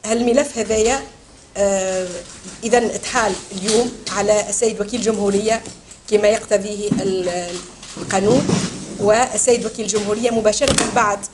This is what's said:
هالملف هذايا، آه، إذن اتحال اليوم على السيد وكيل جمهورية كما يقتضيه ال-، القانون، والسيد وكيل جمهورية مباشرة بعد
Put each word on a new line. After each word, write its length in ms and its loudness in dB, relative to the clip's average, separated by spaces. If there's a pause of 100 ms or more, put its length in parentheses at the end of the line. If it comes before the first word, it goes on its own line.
هالملف 540 2
هذايا، 420 0 (560)
آه، 500 0 (580)
إذن 200 4
اتحال 480 -2 (200)
اليوم 400 0 (180)
على 380 0
السيد 320 0
وكيل 220 -4
جمهورية 600 0 (480)
كما 180 4
يقتضيه 600 0
ال-، 640 -2 (460)
القانون، 520 2 (520)
والسيد 680 4
وكيل 200 -6
جمهورية 440 0
مباشرة 640 2
بعد 240 2 (160)